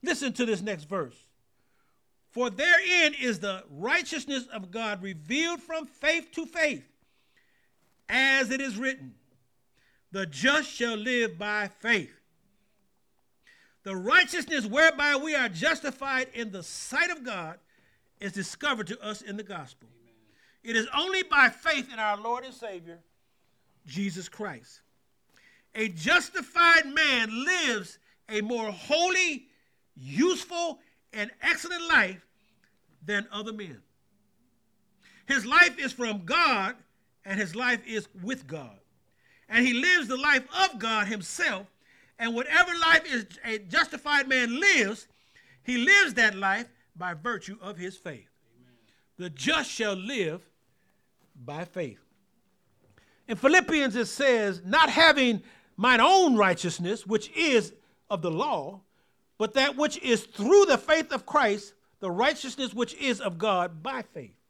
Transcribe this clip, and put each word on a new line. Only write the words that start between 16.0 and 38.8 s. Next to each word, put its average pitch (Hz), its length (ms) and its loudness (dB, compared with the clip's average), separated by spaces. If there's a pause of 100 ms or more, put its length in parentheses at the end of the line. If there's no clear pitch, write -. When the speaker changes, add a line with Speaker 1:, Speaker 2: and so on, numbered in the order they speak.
Speaker 1:
in 226 160 -8
the 185 140 -12
sight - 440 -4
of 320 140 -8
God 180 380 -10 (580)
is 202 140 -10
discovered 214 560 -6
to 220 120 -10
us 208 220 -12
in 202 140 -12
the 214 80 -12
gospel. 165 440 -14 (120)
Speaker 2:
Amen. - 140 -20 (500)
Speaker 1:
It 226 100 -6
is 226 140 2
only 370 340 -2
by 262 280 4
faith 269 420 -4
in 226 80 -12
our 208 160 -2
Lord 233 280 -6
and 254 80 -16
Savior, 170 480 -14 (840)
Jesus 175 420 -8
Christ. 156 520 -14 (960)
A 220 120 -2
justified 330 1000 4
man 262 580 0
lives 294 560 -2 (280)
a 214 120 -4
more 220 320 -4
holy, 339 760 0 (460)
useful, 320 880 -2 (300)
and 214 180 -8 (100)
excellent 339 460 -2
life 202 400 2 (760)
than 202 260 -4
other 214 220 -10
men. 175 320 -16 (1400)
His 262 180 0
life 330 320 6
is 269 140 -4
from 208 320 -6
God, 240 520 0 (480)
and 196 140 -6
his 180 160 -4
life 240 320 -2
is 214 220 -6 (120)
with 220 280 -10
God. 123 320 -14 (680)